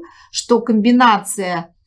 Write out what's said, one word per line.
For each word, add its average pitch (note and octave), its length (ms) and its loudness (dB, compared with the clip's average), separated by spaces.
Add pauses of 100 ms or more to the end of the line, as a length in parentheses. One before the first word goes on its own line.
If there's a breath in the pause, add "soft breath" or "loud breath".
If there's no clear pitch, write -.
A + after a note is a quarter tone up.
(320 loud breath)
что - 300 -2
комбинация G#3+ 1120 0 (120)